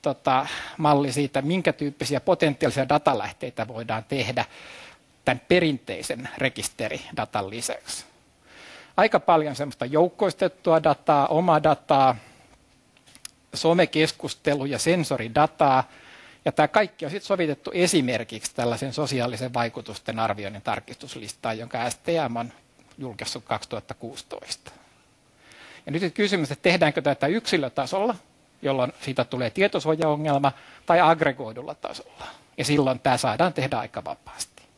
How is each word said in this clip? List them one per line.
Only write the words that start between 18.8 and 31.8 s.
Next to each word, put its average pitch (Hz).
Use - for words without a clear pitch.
sosiaalisen 123
vaikutusten 113
arvioinnin 104
tarkistuslistaan, 110
jonka 117
S -
T -
M 117
on 117
julkaissut 120
kaksituhatta 113
kuusitoista. -
Ja 143
nyt 170
kysymys, 190
että 143
tehdäänkö 170
tätä 139
yksilötasolla, 190
jolloin 131
siitä 131
tulee 123
tietosuojaongelma, 156
tai 175
aggregoidulla 143
tasolla. -